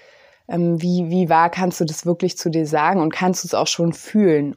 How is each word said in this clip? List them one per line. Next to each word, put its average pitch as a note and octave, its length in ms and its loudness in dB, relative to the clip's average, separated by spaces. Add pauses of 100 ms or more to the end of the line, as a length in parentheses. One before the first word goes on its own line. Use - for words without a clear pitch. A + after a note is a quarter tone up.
(480)
ähm, E3+ 340 0
wie, F3+ 280 0
wie F3+ 200 0
wahr E3 200 4
kannst F3+ 300 -4
du F3 60 2
das D#3 200 -8
wirklich F3 320 -2
zu - 120 -4
dir D#3+ 160 0
sagen D#3 360 2
und D#3 120 0
kannst F#3 300 0
du F3+ 40 -10
es - 60 -6
auch C3+ 140 0
schon E3+ 260 0
fühlen? D#3 640 0